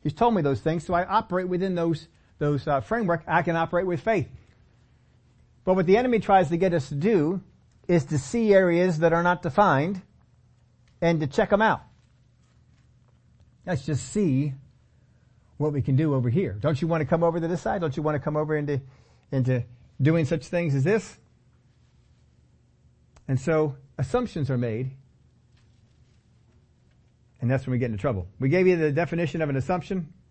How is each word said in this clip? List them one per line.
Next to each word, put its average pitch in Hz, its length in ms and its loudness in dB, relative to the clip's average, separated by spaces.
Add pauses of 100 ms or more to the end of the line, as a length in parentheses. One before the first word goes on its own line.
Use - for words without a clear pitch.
He's 147 120 -6
told 233 200 2
me 190 80 2
those 139 200 0
things, 160 220 -2
so 180 120 -4
I 175 100 0
operate 185 420 -2
within 180 280 -2
those, 170 320 -2 (320)
those, 147 280 -2
uh, 139 140 0
framework. 180 460 -2
I 165 160 2
can 170 120 0
operate 165 300 0
with 175 160 -2
faith. 214 260 0 (1400)
But 190 120 2
what 190 100 2
the 185 100 6
enemy 247 240 2
tries 190 300 4
to 170 80 -2
get 175 160 2
us 156 160 -2
to 151 60 -6
do 180 480 2 (440)
is 170 180 2
to 156 120 -2
see 226 340 0
areas 180 480 4
that 165 140 4
are 170 80 2
not 180 220 0
defined 175 580 2 (1000)
and 165 180 2
to 151 80 -2
check 214 260 0
'em 202 80 4
out. 208 220 2 (1800)
Let's 180 220 -4
just 151 220 -4
see 143 480 0 (1000)
what 151 140 -2
we 143 120 -2
can 139 120 0
do 147 200 2
over 123 140 0
here. 135 240 -2
Don't 135 280 -2
you 170 60 -2
want 165 140 0
to 147 40 -2
come 165 180 0
over 165 160 0
to 165 80 -4
this 170 140 -4
side? - 200 -4
Don't 156 140 -4
you 165 60 -6
want 151 140 -2
to 139 40 -2
come 151 160 -4
over 151 200 -2
into, 147 260 -2 (500)
into 127 320 0 (380)
doing 160 240 2
such 156 220 -4
things 170 260 -2
as 135 100 0
this? 202 360 -2 (2000)
And 131 120 0
so 156 380 0 (220)
assumptions 175 500 -4
are 131 80 -2
made, 120 400 -4 (2500)
and 123 120 0
that's 131 160 0
when 127 60 -4
we 123 40 0
get 117 140 -2
into 104 80 -6
trouble. 95 280 -4 (120)
We 135 100 -2
gave 180 160 2
you 180 120 4
the 156 140 0
definition 165 520 -2
of 147 60 -4
an 139 60 -4
assumption 147 560 -6 (200)